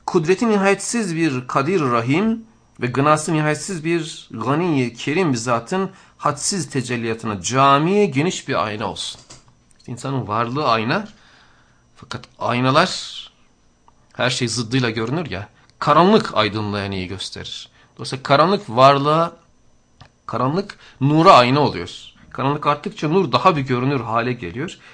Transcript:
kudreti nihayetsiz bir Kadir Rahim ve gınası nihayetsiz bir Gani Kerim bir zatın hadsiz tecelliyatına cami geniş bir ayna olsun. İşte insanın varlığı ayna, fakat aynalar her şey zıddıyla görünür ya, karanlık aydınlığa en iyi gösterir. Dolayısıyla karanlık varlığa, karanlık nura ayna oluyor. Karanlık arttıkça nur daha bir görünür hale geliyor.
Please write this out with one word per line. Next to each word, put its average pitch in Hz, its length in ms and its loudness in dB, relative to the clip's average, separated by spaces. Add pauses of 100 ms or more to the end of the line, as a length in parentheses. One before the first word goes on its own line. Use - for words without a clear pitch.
kudreti 185 420 2
nihayetsiz 196 680 0
bir 131 300 0
Kadir 156 340 0
Rahim 143 640 0 (360)
ve 123 60 -2
gınası 151 460 0
nihayetsiz 151 520 -2
bir 165 460 -4
Gani 131 640 0
Kerim 156 380 0
bir 117 60 -2
zatın 127 520 -2 (280)
hadsiz 147 520 -4
tecelliyatına 113 720 -4
cami 139 680 2
geniş 151 380 -2
bir 104 160 0
ayna 107 260 -6
olsun. - 300 -10 (580)
İşte - 140 -14
insanın 123 360 -6
varlığı 120 400 -2
ayna, 123 400 0 (880)
fakat - 280 -14 (140)
aynalar 127 840 0 (920)
her 120 140 0
şey 127 180 -2
zıddıyla 117 420 -2
görünür 120 400 -4
ya, 92 180 -10 (300)
karanlık 170 560 4
aydınlığa 104 500 -2
en 98 60 -6
iyi 92 180 -6
gösterir. - 600 -12 (280)
Dolayısıyla 131 260 -10
karanlık 151 480 2
varlığa, 143 680 4 (920)
karanlık 143 520 -4 (220)
nura 156 320 6
ayna 127 280 6
oluyor. 104 300 -2 (400)
Karanlık 143 360 -4
arttıkça 147 420 -2
nur 170 240 0
daha 185 240 2
bir 143 60 0
görünür 127 380 0
hale 113 320 -2
geliyor. 123 460 -10 (160)